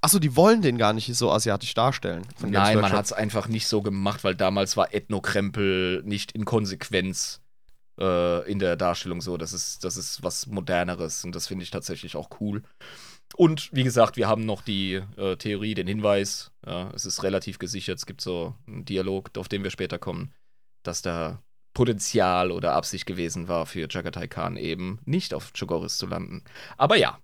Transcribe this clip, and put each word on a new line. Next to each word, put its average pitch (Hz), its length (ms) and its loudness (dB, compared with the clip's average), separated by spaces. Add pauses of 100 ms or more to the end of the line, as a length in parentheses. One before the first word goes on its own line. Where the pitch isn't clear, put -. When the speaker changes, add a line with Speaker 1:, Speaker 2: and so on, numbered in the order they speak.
Speaker 1:
Ach 170 40 4
so, 202 100 6
die 151 160 2
wollen 208 280 8
den 123 160 4
gar 107 140 6
nicht 113 220 -2
so 117 160 2
asiatisch 107 440 0
darstellen 104 500 0 (120)
von - 140 -6
Games 98 180 6
Speaker 2:
Nein, 110 80 6
man 104 80 6
Speaker 1:
Workshop. 98 140 4
Speaker 2:
hat's 104 140 -2
einfach 104 360 0
nicht 110 200 -2
so 107 140 2
gemacht, 101 420 -2
weil 95 100 2
damals 98 420 2
war 98 180 2
Ethno-Krempel 98 1080 0
nicht 101 280 -4
in 107 120 -4
Konsequenz, 95 960 -2 (600)
äh, 87 500 2
in 98 80 -2
der 90 180 2
Darstellung 87 440 0
so. 87 160 -4
Das 80 160 -6
ist, - 320 -8
das 87 120 -4
ist - 260 -8
was - 260 -4
Moderneres 90 760 -2
und 90 120 -8
das 87 100 -6
finde 92 180 -8
ich - 60 -12
tatsächlich 82 460 -8
auch 76 140 -8 (100)
cool. 104 220 -4 (760)
Und 160 360 6
wie 131 120 2
gesagt, 120 320 6
wir 110 100 2
haben 110 180 2
noch 107 180 -2
die, 95 400 -2 (140)
äh, 98 200 -2
Theorie, 104 380 -4
den 90 120 -4
Hinweis, 101 640 2 (160)
ja, 90 280 -6
es - 120 -8
ist - 160 -6
relativ 95 380 -2
gesichert, 92 380 -6
es - 80 -10
gibt - 160 -12
so 87 340 -6 (100)
einen 92 180 -12
Dialog, 95 540 -2
auf 95 100 -8
den 98 140 -2
wir 95 80 -2
später 90 280 -6
kommen, 90 360 -6 (480)
dass 87 180 -6
da 85 400 -4 (340)
Potenzial 98 760 4
oder 87 240 0
Absicht 85 320 -2
gewesen 87 400 -4
war, 85 200 0
für 80 220 -6
Jagatai 82 380 -6
Khan 87 300 -6
eben 90 480 -4
nicht 165 280 0
auf - 260 -8
Chogoris 85 380 -4
zu - 120 -4
landen. 90 340 -8 (340)
Aber 165 200 6
ja. - 280 4